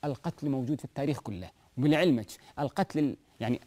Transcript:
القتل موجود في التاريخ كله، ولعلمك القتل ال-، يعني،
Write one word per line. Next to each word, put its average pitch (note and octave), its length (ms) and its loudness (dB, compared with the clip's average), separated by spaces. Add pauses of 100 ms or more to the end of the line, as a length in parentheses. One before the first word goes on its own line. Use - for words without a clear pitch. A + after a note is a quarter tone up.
القتل D3 460 -4
موجود C3+ 300 -2
في - 60 -12
التاريخ C#3 340 -2
كله، F#2 300 -10 (280)
ولعلمك D3 500 4 (320)
القتل D3 400 -2
ال-، C#3+ 160 0 (240)
يعني، A#2 280 0